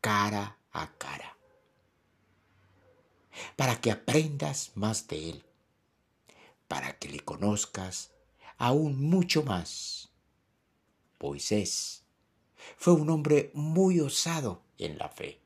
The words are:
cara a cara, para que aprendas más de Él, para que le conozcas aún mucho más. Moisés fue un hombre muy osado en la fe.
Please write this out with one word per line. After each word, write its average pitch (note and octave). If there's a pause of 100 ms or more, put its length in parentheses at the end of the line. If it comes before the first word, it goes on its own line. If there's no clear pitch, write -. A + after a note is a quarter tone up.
cara G#2 (140)
a -
cara, - (2250)
para B2
que A#2
aprendas D3
más G#2+
de D#2+
Él, - (1200)
para -
que C#2+
le D2
conozcas - (440)
aún C#3
mucho F3
más. - (1080)
Moisés - (720)
fue F3
un D3+
hombre D3
muy E3+
osado C#3 (160)
en D2+
la -
fe. -